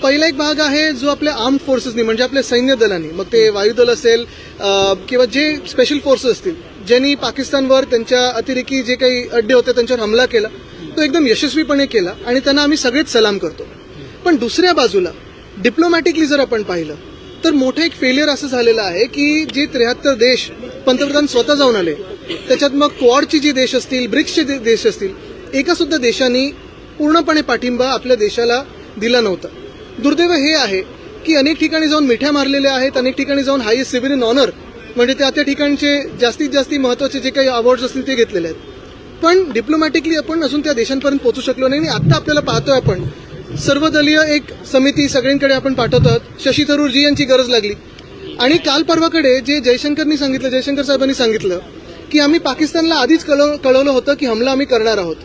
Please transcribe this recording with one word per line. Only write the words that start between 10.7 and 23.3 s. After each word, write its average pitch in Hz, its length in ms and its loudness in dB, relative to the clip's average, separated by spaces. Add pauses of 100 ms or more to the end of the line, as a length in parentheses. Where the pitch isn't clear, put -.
तो 320 40 0
एकदम 302 260 2
यशस्वीपणे 277 580 0
केला 196 260 -2 (140)
आणि 247 140 0
त्यांना 285 220 2
आम्ही 294 160 2
सगळेच 262 360 -2
सलाम 214 240 2
करतो. 170 300 -8 (580)
पण 349 100 4
दुसऱ्या 311 380 0
बाजूला 196 360 2 (480)
डिप्लोमॅटिकली 320 680 2
जर 285 140 2
आपण 233 240 0
पाहिलं 165 320 -4 (480)
तर 320 80 2
मोठं 262 300 0
एक 330 100 0
फेल्युअर 277 380 0
असं 285 180 -4
झालेलं 233 340 2
आहे 190 240 0
की 294 480 0
जे 277 120 0
त्र्याहत्तर 247 480 0
देश 240 380 0 (340)
पंतप्रधान 277 400 2
स्वतः 254 280 2
जाऊन 269 220 4
आले, 170 180 0 (540)
त्याच्यात 269 260 2
मग 285 140 2
क्वाडचे 285 520 2